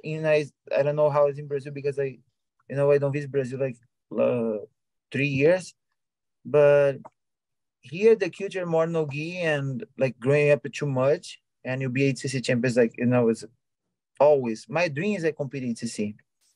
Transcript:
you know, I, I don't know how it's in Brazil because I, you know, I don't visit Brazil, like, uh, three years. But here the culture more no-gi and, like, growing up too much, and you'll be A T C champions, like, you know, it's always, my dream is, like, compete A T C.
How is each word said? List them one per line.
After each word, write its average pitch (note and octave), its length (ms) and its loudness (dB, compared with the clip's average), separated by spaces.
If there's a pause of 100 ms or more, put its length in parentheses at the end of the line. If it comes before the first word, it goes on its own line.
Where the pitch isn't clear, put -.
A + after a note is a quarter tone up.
you D#3 200 -8
know, D#3 80 0
I, D3+ 160 2 (300)
I C#3 60 2
don't D3 140 0
know D3+ 140 4
how D3 160 4
it's C#3+ 120 -2
in D3+ 80 -12
Brazil C#3+ 280 -8
because C#3 240 -4
I, C3+ 200 -4 (500)
you C3 80 -8
know, C#3+ 140 2
I C#3+ 80 6
don't C#3 140 0
visit C#3+ 180 -6
Brazil, C3 300 -4
like, C3+ 160 -4 (420)
uh, A#2 400 0 (520)
three C#3+ 180 -2
years. E3 460 2 (680)
But C#3+ 540 4 (800)
here G#3+ 340 4
the F#3 160 -2
culture F#3+ 360 -8
more E3 200 0
no-gi D#3+ 520 -4
and, C#3 460 -2 (140)
like, B2+ 200 -2
growing D3 320 2
up C#3+ 220 2
too - 140 -6
much, C3+ 540 -2 (240)
and C3 160 -6
you'll C3+ 100 -4
be C#3 180 0
A C#3 40 0
T - 160 -6
C C3 120 -4
champions, A#2+ 360 0
like, A#2 200 4
you B2 100 -2
know, B2 220 4
it's A2+ 160 -2 (760)
always, C3+ 500 2
my E3 200 -2
dream F#3 280 -2
is, E3 80 -6
like, D#3 120 0
compete C#3 280 -8
A A#2+ 100 -4
T A#2 120 -10
C. G#2+ 300 -6 (400)